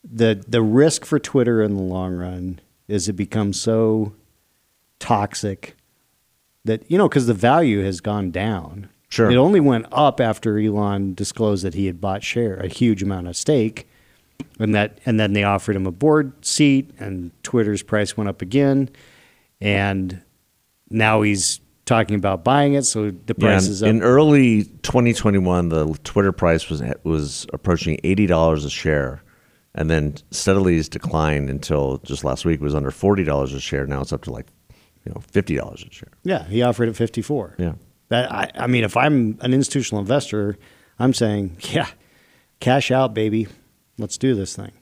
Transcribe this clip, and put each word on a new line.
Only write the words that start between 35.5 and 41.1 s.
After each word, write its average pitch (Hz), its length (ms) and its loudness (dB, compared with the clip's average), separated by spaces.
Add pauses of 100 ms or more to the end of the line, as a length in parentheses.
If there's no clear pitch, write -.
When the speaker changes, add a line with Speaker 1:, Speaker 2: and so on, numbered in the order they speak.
Speaker 2:
dollars - 280 -10
a - 80 -20
share. - 180 -20 (120)
Speaker 1:
Yeah, 165 220 -4
he 104 160 -2
offered 120 260 2
at 110 80 -4
fifty-four. 117 640 -4
Speaker 2:
Yeah. 85 160 -4 (360)
Speaker 1:
That, 123 200 0
I, 104 260 -6
I 123 120 -4
mean, 123 160 2
if 107 140 -2
I'm 127 420 2
an 127 140 -2
institutional 131 480 -2
investor, 104 560 -2 (420)
I'm 127 140 2